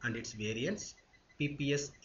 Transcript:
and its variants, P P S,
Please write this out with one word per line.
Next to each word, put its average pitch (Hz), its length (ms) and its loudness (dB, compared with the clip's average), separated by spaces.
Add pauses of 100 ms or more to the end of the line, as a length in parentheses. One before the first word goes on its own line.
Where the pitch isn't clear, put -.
and 113 120 0
its 113 180 -6
variants, 113 600 0 (460)
P 147 100 2
P 143 240 2
S, 143 180 0 (140)